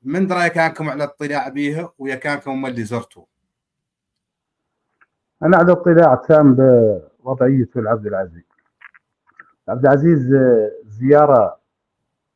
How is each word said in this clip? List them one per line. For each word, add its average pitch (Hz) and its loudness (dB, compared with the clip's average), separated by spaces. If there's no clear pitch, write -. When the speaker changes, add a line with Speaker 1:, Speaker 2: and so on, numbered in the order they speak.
Speaker 1:
من 175 -4
رأيك 175 -2
أنكم 160 -4
على 143 -8
اطلاع 143 -8
بيها، 147 -8
ويا 135 -10
كانكم 139 -8
هم 135 -8
اللي 120 -8
زرتوا؟ 117 -12
Speaker 2:
أنا 175 2
على 175 2
اطلاع 165 4
تام 147 4
بوضعية 127 0
العبد 110 -6
العزيز. 95 -10
عبد 123 -4
العزيز، 139 2
آه، 123 2
زيارة 127 2